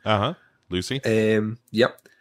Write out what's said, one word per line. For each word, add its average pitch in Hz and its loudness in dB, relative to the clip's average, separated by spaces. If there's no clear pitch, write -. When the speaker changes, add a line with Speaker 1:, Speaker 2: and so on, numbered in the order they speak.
Speaker 1:
Uh-huh. 107 0
Lucy. 92 -4
Speaker 2:
Um, 110 0
yep. 113 0